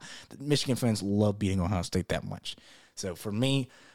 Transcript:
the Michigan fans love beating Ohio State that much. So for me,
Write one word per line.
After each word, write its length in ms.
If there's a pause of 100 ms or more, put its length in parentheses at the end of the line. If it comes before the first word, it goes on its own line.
(300)
the 140
Michigan 320
fans 260
love 380
beating 220
Ohio 200
State 280
that 160
much. 300 (400)
So 200
for 160
me, 380 (260)